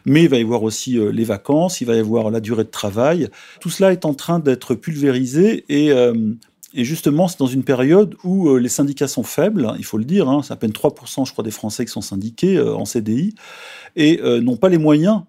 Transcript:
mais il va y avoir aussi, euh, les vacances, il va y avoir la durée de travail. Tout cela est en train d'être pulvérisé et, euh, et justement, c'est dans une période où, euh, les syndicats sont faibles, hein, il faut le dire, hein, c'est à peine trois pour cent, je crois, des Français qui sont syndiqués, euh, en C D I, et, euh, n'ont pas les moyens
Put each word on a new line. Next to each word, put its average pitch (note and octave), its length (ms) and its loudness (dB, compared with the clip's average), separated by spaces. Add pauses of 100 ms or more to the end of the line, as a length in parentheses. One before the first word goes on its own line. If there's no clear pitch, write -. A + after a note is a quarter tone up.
mais D3+ 180 6
il D#3+ 60 6
va C3 80 4
y A#2 40 2
avoir A2 220 -2
aussi, A2+ 340 -4
euh, G#2+ 140 2
les A2+ 140 -2
vacances, C#3+ 560 -2
il B2+ 40 -6
va A#2 120 0
y - 20 2
avoir A2 320 0
la A2+ 80 -2
durée A2 240 -2
de G#2+ 60 -8
travail. A#2+ 580 -2 (320)
Tout F3 100 -10
cela F#3+ 220 2
est F3+ 140 -2
en D3+ 80 0
train E3+ 260 -2
d'être C3 340 0
pulvérisé C#3+ 920 0
et, D3 240 2
euh, A#2 400 2 (420)
et B2 120 -4
justement, D#3+ 420 0
c'est - 120 -8
dans C3+ 80 2
une B2+ 160 -2
période C#3+ 600 2
où, F#3 260 0
euh, C3 80 4
les B2 120 0
syndicats C#3+ 400 -2
sont B2 140 -6
faibles, F3 420 -2
hein, A2 120 -4
il G#2+ 80 -12
faut - 120 -8
le A2 80 -2
dire, D#3+ 240 2
hein, C#3 140 0
c'est B2 100 -12
à A2 40 -8
peine A2 160 -4
trois C#3+ 220 -2
pour - 140 -20
cent, C3+ 160 -4
je - 80 -8
crois, A2+ 100 -6
des A2 80 -6
Français A2 320 -8
qui A2+ 80 -8
sont A2+ 100 -8
syndiqués, A2+ 540 -2
euh, A#2 180 0
en G#2+ 120 -6
C A#2 160 -4
D G#2+ 140 -4
I, F#3+ 200 -2 (600)
et, D#3+ 260 2
euh, A#2+ 200 2
n'ont A#2+ 160 0
pas F#3+ 120 2
les F3+ 80 4
moyens D#3+ 520 4